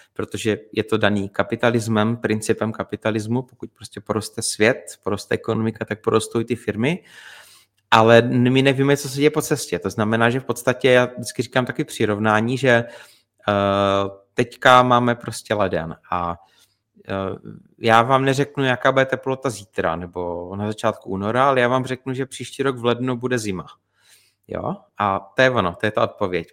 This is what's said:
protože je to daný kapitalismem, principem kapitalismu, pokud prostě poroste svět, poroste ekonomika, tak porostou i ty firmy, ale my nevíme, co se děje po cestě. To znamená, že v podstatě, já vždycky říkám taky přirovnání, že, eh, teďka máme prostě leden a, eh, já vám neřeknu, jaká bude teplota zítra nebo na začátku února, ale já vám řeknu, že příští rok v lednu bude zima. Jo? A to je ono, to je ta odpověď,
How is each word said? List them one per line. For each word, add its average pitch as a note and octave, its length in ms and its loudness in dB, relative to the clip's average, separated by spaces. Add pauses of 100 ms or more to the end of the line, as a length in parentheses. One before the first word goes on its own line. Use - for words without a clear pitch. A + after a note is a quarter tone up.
(140)
protože G#2+ 440 -4 (160)
je G#2+ 100 -2
to A2 140 -2
daný G2+ 320 0
kapitalismem, A2+ 880 0
principem A2 540 -2
kapitalismu, A2 720 -4
pokud - 300 -18
prostě - 300 -18
poroste G#2+ 400 -6
svět, A2 360 0 (260)
poroste G2+ 320 -4
ekonomika, A2+ 500 -4
tak - 180 -8
porostou A2+ 360 0
i A#2 60 -2
ty A#2+ 100 -4
firmy, A#2 480 -4 (880)
ale A#2 300 8
my B2+ 400 2
nevíme, C#3 360 4
co C#3+ 120 -10
se C3 80 -8
děje D3 120 4
po D3+ 120 0
cestě. C3 380 -4
To G2 100 -4
znamená, A2+ 400 0
že B2+ 100 0
v C3 60 -8
podstatě, B2+ 460 -2
já B2 140 6
vždycky B2 360 -10
říkám A#2+ 240 -2
taky B2 180 -8
přirovnání, A2 760 0
že, B2+ 120 2 (800)
eh, G#2 40 2 (800)
teďka B2+ 500 4
máme A#2+ 320 4
prostě - 380 -8
leden F#2 420 -2 (160)
a, F2 260 -4 (720)
eh, G2 60 -8 (640)
já A2+ 220 6
vám C3 240 2
neřeknu, C#3 380 0
jaká C3 280 2
bude C3+ 140 4
teplota C3 440 -4
zítra G2 460 -4
nebo F2 600 -8
na G#2 120 -6
začátku G#2+ 420 -4
února, A2 380 0
ale C3 140 2
já A#2+ 60 4
vám B2+ 180 0
řeknu, C3 280 -8
že C3 120 -6
příští - 380 -10
rok C3 140 -2
v A#2 80 -10
lednu B2 320 0
bude B2 200 -2
zima. G2 280 -6 (800)
Jo? A2+ 280 -6 (220)
A G2 220 -2
to - 220 -4
je C3 100 6
ono, F#2 240 -2
to - 100 -6
je G#2+ 60 0
ta A#2 120 0
odpověď, F2+ 500 -4